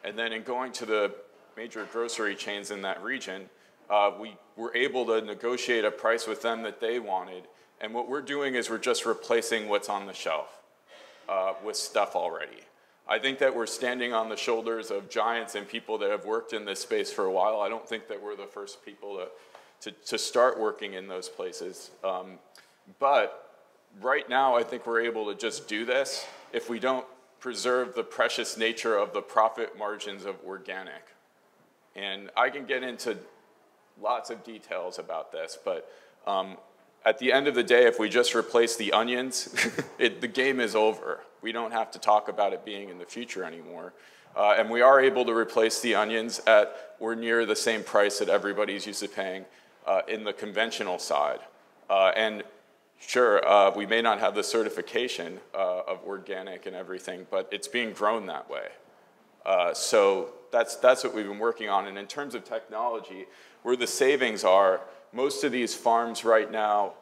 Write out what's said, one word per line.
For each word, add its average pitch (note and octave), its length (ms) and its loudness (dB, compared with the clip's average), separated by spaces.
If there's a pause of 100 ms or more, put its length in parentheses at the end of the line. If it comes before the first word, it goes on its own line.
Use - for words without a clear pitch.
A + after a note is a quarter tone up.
And G#2 140 -8
then A2+ 160 -4
in A2 100 -8
going B2 300 -6
to A#2+ 120 -10
the G#2 280 2 (420)
major A2 360 -10
grocery A2+ 440 -4
chains G2+ 360 -8
in G2+ 120 -8
that F#2+ 200 -6
region, G2 460 -8 (400)
uh, G#2 300 4
we G#2+ 160 -14 (200)
were A2+ 200 -8
able B2 300 2
to A2+ 160 2
negotiate A#2 640 -2
a G#2+ 60 4
price A2+ 360 0
with G#2+ 140 -6
them A2+ 220 -2
that G#2 160 -8
they A#2 200 -2
wanted. F#2 440 -6 (380)
And G#2+ 120 -8
what A#2 160 -6
we're C#3 120 -4
doing C#3 340 -4
is A2 140 -2
we're A2+ 80 -4
just A#2 280 0
replacing A2+ 640 0
what's G#2 200 0
on G2 180 -4
the F#2 60 -12
shelf, - 480 -6 (680)
uh, F#2+ 240 0 (100)
with G#2 120 -6
stuff - 400 -2
already. E2 460 -6 (480)
I A2 100 2
think C3+ 200 -2
that C3+ 160 2
we're A#2 120 -2
standing B2 460 -4
on A2+ 140 0
the A2 80 -6
shoulders A2+ 560 -2
of G2+ 180 -6
giants A2+ 460 -2
and G#2 100 -8
people A2 340 -6
that G2+ 100 0
have G2+ 160 -2
worked A2+ 260 -4
in G#2+ 140 -6
this G2 160 -6
space G#2+ 300 -2
for G#2 120 -4
a F#2 80 0
while. G#2 300 2
I G2 80 -2
don't A2+ 180 -8
think A2 220 -10
that G2+ 120 -10
we're G#2 140 -10
the G2 120 -14
first G2+ 360 -14
people G2+ 340 -14
to, - 720 -16
to, - 80 -20 (100)
to A#2+ 100 -4
start B2 420 2
working G#2 340 -4
in F#2+ 140 -12
those F#2 220 -10
places. F2+ 640 -10 (120)
Um, F#2 340 -6 (600)
but - 560 0 (460)
right C3+ 260 0
now, B2+ 300 4
I A#2 60 4
think A#2 220 -8
we're A#2 160 2
able A2+ 320 -2
to F#2 60 -10
just A2+ 300 -6
do A2 160 -2
this B2+ 400 -2 (260)
if - 180 -6
we A#2 100 -4
don't B2+ 260 -2 (340)
preserve B2 560 -2
the A2+ 80 -2
precious A#2+ 540 -2
nature A2+ 400 0
of G2+ 160 0
the G#2 80 -2
profit A2 560 0
margins G2+ 480 -8
of G2 100 -8 (100)
organic. F#2+ 680 -12 (800)
And G2 400 -8
I B2 140 2
can C#3 160 -10
get B2+ 180 -4
into A#2 340 -6 (840)
lots A#2 280 -2
of A2 140 -12
details F#2 560 -10
about D#2+ 320 -8
this, F#2 320 -10
but, - 260 -6 (360)
um, F#2+ 320 -2 (480)
at A2 140 4
the B2 120 2
end C#3 160 4
of C3 80 0
the A#2+ 80 4
day, B2 220 8
if A#2 140 6
we G#2+ 100 2
just A#2+ 260 4
replace A#2 400 4
the G#2 160 -2
onions, B2 800 0 (180)
<laughs> - 80 -20
it, A#2 220 2
the B2 80 -4
game C3 320 0
is A2 160 0
over. G#2+ 460 2 (200)
We A2+ 120 -6
don't A#2 180 -4
have A2+ 200 -2
to - 80 -14
talk G#2 280 4
about G2+ 240 0
it F#2+ 140 -8
being G2+ 240 -10
in F2+ 80 -14
the F2 80 -12
future A#2 400 -10
anymore. E2 480 -14 (420)
Uh, G#2 220 6
and A2 120 2
we A#2 120 2
are C3+ 180 12
able C3 260 6
to A#2 80 2
replace A2+ 460 2
the A#2 160 0
onions A2 520 0
at - 520 6
or A2+ 160 -4
near A#2 300 2
the G#2+ 100 2
same A2 280 0
price G2+ 360 4
that G#2 80 0
everybody's G2 580 0
used G#2 140 -8
to G2+ 80 -6
paying, F#2+ 380 -8 (400)
uh, F#2 240 2
in G#2+ 160 -4
the G#2 80 -4
conventional G#2+ 680 -4
side. D2 400 0 (500)
Uh, F#2+ 260 6
and G#2+ 280 -2 (560)
sure, A#2+ 480 4
uh, G2 240 10
we G2+ 140 -4
may A2+ 160 2
not A2 180 2
have G2+ 160 2
the G#2 80 0
certification, G#2+ 960 -2 (140)
uh, F#2 340 -2
of F2+ 180 -6
organic F#2+ 600 -10
and F#2 100 -10
everything, F#2 560 -10
but F#2+ 200 -2
it's G2+ 180 -8
being A#2 240 -2
grown G#2 320 2
that D#2 240 -10
way. G#1+ 180 -8 (800)
Uh, F2+ 280 4
so G2 600 4 (180)
that's, A#2 240 2
that's B2+ 300 6
what G#2+ 80 -2
we've G#2+ 140 -4
been G2+ 120 -8
working A2 300 -2
on. G2 180 2
And G2 100 -10
in G2+ 100 -10
terms C#3+ 280 -10
of G#2 80 -8
technology, A2 840 -6 (380)
where B2 140 2
the B2 100 0
savings C3 560 2
are, F#2+ 380 6 (320)
most C#3 300 -2
of C#3+ 80 0
these A#2+ 220 -2
farms A#2 520 0
right A2 260 6
now G#2 500 2